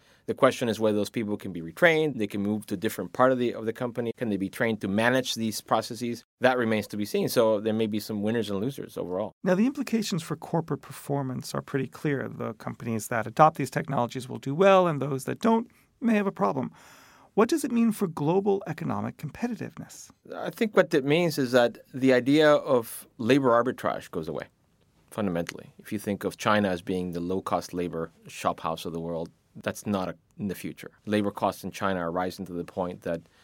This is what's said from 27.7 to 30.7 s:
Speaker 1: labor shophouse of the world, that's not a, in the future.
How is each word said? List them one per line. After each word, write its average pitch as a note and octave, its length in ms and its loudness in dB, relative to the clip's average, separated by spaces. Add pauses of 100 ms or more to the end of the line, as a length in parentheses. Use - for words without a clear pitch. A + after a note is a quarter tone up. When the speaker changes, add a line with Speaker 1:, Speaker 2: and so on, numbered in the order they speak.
Speaker 1:
labor E2 380 -4 (160)
shophouse E2+ 580 -4
of F2 80 -8
the E2 80 -6
world, E2 300 -6 (320)
that's - 240 -6
not F#2+ 220 -2
a, - 80 -10 (240)
in G2+ 80 -4
the F2+ 80 -4
future. - 340 -12 (160)